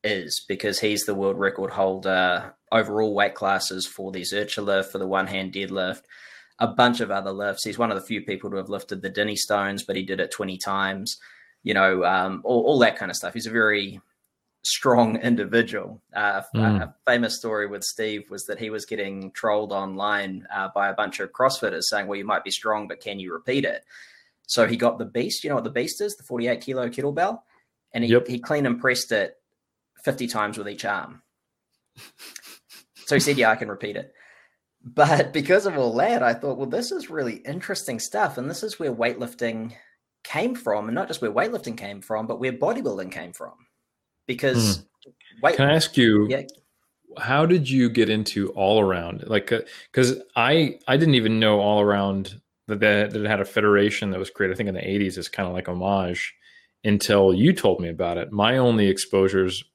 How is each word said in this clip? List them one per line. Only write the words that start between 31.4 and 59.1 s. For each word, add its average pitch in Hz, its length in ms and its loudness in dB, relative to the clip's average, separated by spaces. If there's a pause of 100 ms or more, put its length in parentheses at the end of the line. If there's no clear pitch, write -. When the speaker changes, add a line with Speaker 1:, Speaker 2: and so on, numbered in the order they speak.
Speaker 1:
So 147 100 0
he 139 40 6
said, 139 180 2
"Yeah, 117 140 4
I 110 40 4
can 107 140 -8
repeat 101 280 -10
it." - 160 -14 (720)
But 143 460 4
because 185 340 2
of 180 120 -2
all 123 180 2
that, 214 280 2
I 117 100 4
thought, 131 240 -4
"Well, 135 100 -4
this 220 240 -4
is 370 180 -8
really 131 280 -4
interesting 147 640 -8
stuff." 202 380 -2
And 127 120 -6
this 175 140 -8
is 220 160 -10
where 143 140 -2
weightlifting 117 800 -4 (500)
came 226 320 -4
from, 104 320 -2
and 113 80 -4
not 185 120 -2
just - 140 -8
where 110 100 -2
weightlifting 120 460 -4
came 101 240 -12
from, 110 260 -6
but 113 120 -8
where 127 140 -2
bodybuilding 120 580 -4
came 87 220 -14
from. - 200 -18 (760)
Because 123 500 2
Speaker 2:
Hmm. - 340 -20 (300)
Speaker 1:
weight 156 160 6
Speaker 2:
Can 139 120 6
I 151 60 6
ask 160 220 2
you, 107 320 6
Speaker 1:
Yeah. 135 140 -2 (760)
Speaker 2:
how 139 280 2
did 170 240 4
you 127 200 4
get 113 200 4
into 104 440 0
all 101 280 4
around? 90 460 0
Like, 107 240 0
uh, 113 100 2 (300)
'cause 131 280 4 (160)
I, 135 520 4
I 131 100 4
didn't 151 180 6
even 110 240 2
know 107 200 6
all 104 220 4
around 101 600 2 (260)
that, 107 120 -4
that, 104 320 4
that 107 120 -4
it 104 40 -2
had 104 140 2
a 98 40 0
federation 104 640 4
that 92 80 -4
was 95 100 -6
created, 95 260 -2
I - 20 -10
think 101 120 -2
in 92 60 -4
the 92 140 -6
eighties, 98 280 0
as 85 100 -10
kinda 92 240 -4
like 90 160 -6
homage, 90 640 -2 (500)
until 101 500 6
you 123 200 6
told 98 260 2
me 85 100 -4
about 85 280 -2
it. - 140 -6
My 107 260 2
only 117 300 4
exposures 95 760 2 (120)